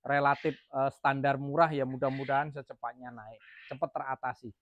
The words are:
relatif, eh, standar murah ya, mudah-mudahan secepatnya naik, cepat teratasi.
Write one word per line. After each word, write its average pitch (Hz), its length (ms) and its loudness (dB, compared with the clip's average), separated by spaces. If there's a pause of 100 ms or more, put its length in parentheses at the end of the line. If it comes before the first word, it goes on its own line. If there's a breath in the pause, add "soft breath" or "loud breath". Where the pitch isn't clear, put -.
relatif, 143 520 2
eh, 139 380 -2
standar 139 460 2
murah 147 320 4
ya, 139 160 0
mudah-mudahan 135 640 0
secepatnya 127 580 -12
naik, 113 300 -16 (320)
cepat 139 180 -4
teratasi. 131 600 -6 (100)